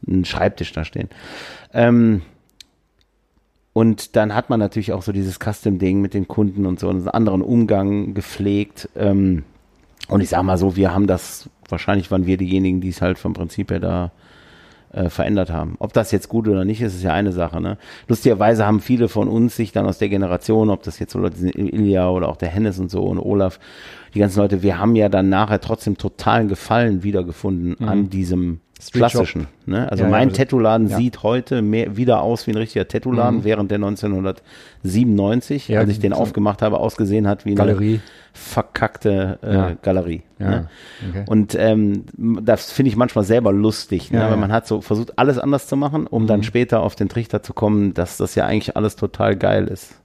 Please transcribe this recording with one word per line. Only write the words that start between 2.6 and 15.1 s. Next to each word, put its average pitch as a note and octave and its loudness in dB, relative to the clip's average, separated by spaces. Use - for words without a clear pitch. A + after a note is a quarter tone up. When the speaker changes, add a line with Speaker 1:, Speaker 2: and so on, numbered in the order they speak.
Speaker 1:
und A2 2
dann G#2+ 2
hat A#2 -4
man A#2 2
natürlich G2+ -2
auch F#2 -6
so G#2 -6
dieses F#2+ -4
Custom-Ding G2 0
mit G2 -2
den G2 -2
Kunden G2+ 0
und F#2 -2
so, F#2 -2
einen F#2 -2
anderen G2+ 2
Umgang G#2 2
gepflegt. G2+ -4
Ähm, G2 2
und G2+ 0
ich F#2 -4
sag F2+ 0
mal F#2+ 2
so, F#2 0
wir F#2 2
haben G2+ 2
das, - -4
wahrscheinlich G2 -2
waren F#2 0
wir F#2 2
diejenigen, F#2+ 0
die F#2 -4
es F2 -6
halt F#2 0
vom F2+ -6
Prinzip F#2 -6
her F2+ -2
da, F2 -4
äh, F2+ -2
verändert F2+ -2